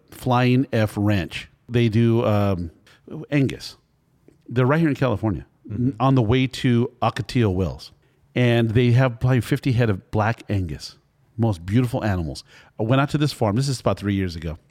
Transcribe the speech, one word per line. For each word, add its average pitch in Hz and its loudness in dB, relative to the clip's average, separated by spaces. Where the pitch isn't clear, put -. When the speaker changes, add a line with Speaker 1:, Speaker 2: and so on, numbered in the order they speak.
Speaker 1:
Flying 127 2
F 110 0
Ranch. 101 -2
They 120 2
do, 117 2
um, 101 0
Angus. - -2
They're 123 2
right 147 2
here 160 4
in 135 0
California, 107 -2
Speaker 2:
Mm-hmm. 120 -4
Speaker 1:
n-, 139 -4
on 135 2
the 127 4
way 131 2
to 120 0
Ocotillo 113 0
Wells. 82 -4
And 117 2
they 120 4
have 123 2
probably 127 2
fifty 135 -2
head 117 2
of 95 -4
black 107 -2
Angus. 90 -6
Most 101 -2
beautiful 113 0
animals. 87 -4
I - -6
went 127 2
out 143 0
to 151 -2
this 147 0
farm. 107 0
This 139 0
is 131 -4
about 101 0
three 101 -2
years 92 -4
ago. 80 -8